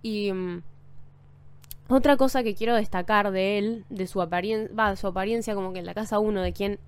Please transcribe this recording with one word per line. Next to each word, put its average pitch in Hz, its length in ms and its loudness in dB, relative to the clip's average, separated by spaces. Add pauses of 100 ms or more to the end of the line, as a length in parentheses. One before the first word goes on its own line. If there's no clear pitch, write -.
Y, 208 280 -2
mm, 180 320 -4 (1300)
otra 269 300 6
cosa 262 240 4
que 220 120 0
quiero 233 200 2
destacar 208 580 2
de 190 240 2
él, 214 320 -2
de 185 180 -4
su 190 140 -4
aparien-, 202 580 -2
va, 208 160 2
su 196 120 -4
apariencia 208 480 -2
como 190 180 -4
que 185 60 -8
en 175 80 -8
la 180 80 -8
casa 214 240 0
uno, 208 240 2
de 180 100 0
quien 202 360 -2